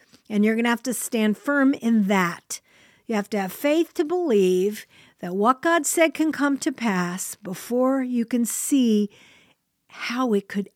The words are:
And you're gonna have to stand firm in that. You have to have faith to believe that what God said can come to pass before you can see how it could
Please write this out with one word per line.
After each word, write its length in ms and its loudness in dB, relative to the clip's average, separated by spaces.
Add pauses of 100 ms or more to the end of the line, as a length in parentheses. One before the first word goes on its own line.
(300)
And 160 2
you're 100 2
gonna 140 0
have 140 -2
to 100 -2
stand 440 0
firm 360 2
in 300 2
that. 580 -2 (460)
You 80 -4
have 160 -4
to 80 -2
have 120 -4
faith 440 0
to 100 0
believe 800 2 (340)
that 160 -8
what 280 0
God 220 2
said 280 2
can 180 0
come 280 0
to 120 -4
pass 640 -4
before 680 -2
you 240 -2
can 200 0
see 640 2 (800)
how 440 -4
it 160 0
could 260 -6